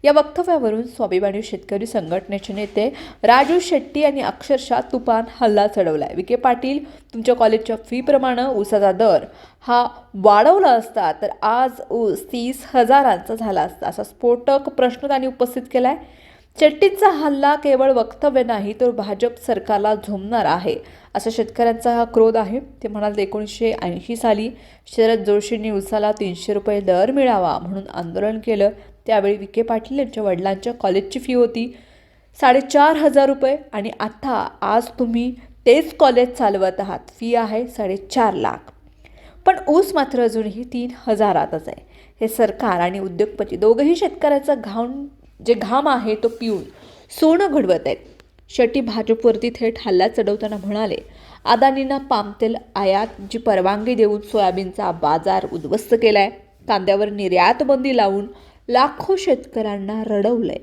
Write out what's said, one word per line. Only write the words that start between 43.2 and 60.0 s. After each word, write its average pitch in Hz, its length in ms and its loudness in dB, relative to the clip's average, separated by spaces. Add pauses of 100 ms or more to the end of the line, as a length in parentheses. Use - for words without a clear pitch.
दोघंही 233 400 4
शेतकऱ्याचा 294 580 0
घाम, 240 520 -8 (400)
जे 233 80 4
घाम 233 340 0
आहे 226 260 0
तो 220 140 -2
पिऊन 226 340 -4 (480)
सोनं 330 420 4
घडवत 185 340 2
आहेत." 139 100 -2 (520)
शेट्टी 247 320 2
भाजपवरती 226 720 0
थेट 233 240 -4 (120)
हल्ला 185 220 2
चढवताना 214 480 -2
म्हणाले, 202 400 -4 (480)
"अदानींना 269 540 2
पामतेल 226 580 -2 (180)
आयातची 196 640 -2
परवानगी 208 560 0
देऊन 208 260 2
सोयाबीनचा 190 720 -2
बाजार 165 600 0
उद्ध्वस्त 190 500 -4
केलाय, 214 280 4 (380)
कांद्यावर 202 420 0
निर्यात 196 520 2
बंदी 262 340 0
लावून 202 300 0 (420)
लाखो 285 480 0
शेतकऱ्यांना 220 920 -4